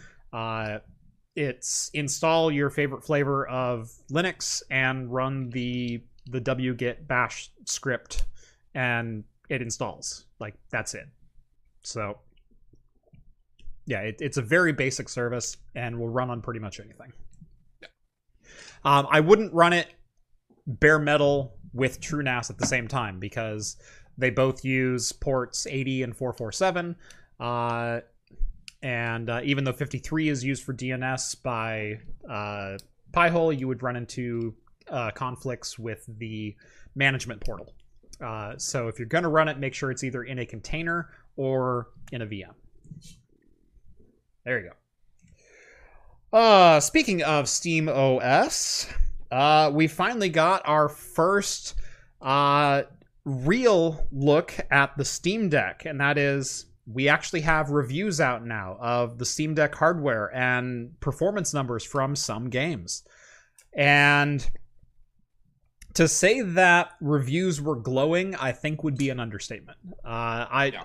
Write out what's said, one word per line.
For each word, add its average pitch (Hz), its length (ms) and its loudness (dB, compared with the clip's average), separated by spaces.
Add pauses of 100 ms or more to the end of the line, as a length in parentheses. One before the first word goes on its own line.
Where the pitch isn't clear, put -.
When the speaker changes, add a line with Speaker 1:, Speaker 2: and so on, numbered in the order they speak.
(340)
Speaker 1:
Uh, 110 460 -6 (580)
it's - 560 -6
install 160 580 0
your 143 180 0
favorite 139 360 -4
flavor 143 420 0
of 123 420 -4 (220)
Linux 170 580 -2
and 131 440 -2
run 131 380 -2
the, 123 520 -6 (260)
the 123 120 -4
W 127 320 -2
git 123 340 -6
bash 123 420 -2 (160)
script, - 600 -2 (500)
and 117 480 -4 (240)
it 131 140 -4
installs. - 640 -8 (140)
Like, 107 160 -12 (140)
that's 110 240 -6
it. - 120 -14 (800)
So, 104 340 -8 (1700)
yeah, 107 160 -4
it, 107 180 -8
it's 147 180 -6
a 135 40 -4
very 160 320 2
basic 131 340 -4
service 120 480 -4 (200)
and 120 220 -6
will 117 120 -6
run 127 200 -4
on 117 120 -8
pretty 117 180 -8
much 107 220 -12
anything. 117 320 -20 (680)
Speaker 2:
Yeah. - 60 -20 (960)
Speaker 1:
Um, 139 260 4
I 156 120 6
wouldn't 196 320 6
run 170 180 8
it 175 160 2 (800)
bare 151 340 6
metal 143 560 2 (160)
with 127 300 -2
TrueNAS 135 480 -4
at 101 80 -12
the - 80 -2
same 117 240 -2
time 107 300 -4
because 107 580 -8 (400)
they 127 140 2
both 131 340 0
use 127 460 0
ports - 560 -4
eighty 135 340 -4
and 120 160 -8
four 123 160 -6
four 110 180 -8
seven. 175 440 -2 (440)
Uh, 117 600 -4 (840)
and, 117 460 -4
uh, 120 140 -2
even 139 200 0
though 131 100 -2
fifty-three 151 560 -4
is 131 140 -4
used 135 200 -4
for 139 100 -8
D 127 180 -8
N 127 120 -6
S 131 320 -6
by, 110 640 -6 (300)
uh, 104 480 -8 (340)
Pi-hole, 170 400 2
you 131 160 -4
would 127 140 -6
run 123 140 -4
into, 117 580 -6 (360)
uh, 120 220 -6
conflicts 127 680 -8
with 110 260 -10 (140)
the 107 360 -8 (400)
management 135 460 -2
portal. 98 320 -6 (500)
Uh, 113 340 -10
so 123 300 -4
if 110 120 -8
you're 117 80 -8
gonna 165 220 0
run 156 180 4
it, 147 100 -6
make 135 160 -6
sure 135 180 -4
it's 123 120 -8
either 127 200 -6
in 127 160 -10
a 117 60 -6
container 165 640 -6 (260)
or 127 540 -2 (220)
in 123 100 -8
a 110 40 -6
V 101 180 -10
M. 90 100 -20 (1900)
There 123 140 -2
you 87 100 -12 (1600)
go. 226 60 8
Uh, 190 420 10
speaking 190 440 2
of 147 240 2
Steam 160 420 0
O 131 300 4
S, 147 680 2 (440)
uh, 147 420 6
we 156 140 4
finally 196 420 0
got 165 380 4
our 151 220 4
first, - 840 0 (460)
uh, 143 640 4 (420)
real 165 880 2
look 143 420 4 (180)
at 139 260 4
the 139 80 -2
Steam 202 440 -2
Deck, 117 360 0
and 151 140 -6
that 143 180 2
is 139 480 -2 (240)
we 131 200 2
actually 160 320 2
have 156 280 2
reviews 147 520 0
out 120 240 0
now 101 340 -6
of 120 380 0
the 120 80 -6
Steam 156 280 -4
Deck 147 220 2
hardware 143 580 0
and 123 680 -2
performance 180 520 -2
numbers 123 300 -2
from 139 320 -2
some 120 340 -6
games. 123 540 -4 (720)
And 143 760 4 (1500)
to 165 120 6
say 214 340 4
that 175 500 4 (100)
reviews 147 580 0
were 147 160 -2
glowing, 151 600 0
I 131 180 -2
think, 151 320 -6
would 143 120 0
be 135 120 0
an 127 100 -6
understatement. 110 580 -10 (280)
Uh, 117 440 -4
I, 135 240 2
Speaker 2:
Yeah. 90 120 -12